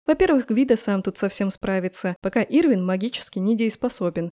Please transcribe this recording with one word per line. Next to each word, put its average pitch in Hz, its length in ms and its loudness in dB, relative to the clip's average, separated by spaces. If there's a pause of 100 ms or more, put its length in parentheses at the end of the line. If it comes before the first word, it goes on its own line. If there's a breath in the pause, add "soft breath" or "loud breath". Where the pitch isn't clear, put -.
Во-первых, 320 440 2
Гвида 247 280 4
сам 202 260 -2
тут 185 140 -6
совсем 196 340 -2
справится, 185 680 -4
пока 202 220 -2
Ирвин 247 420 2
магически 190 540 -4
недееспособен. 196 1000 -2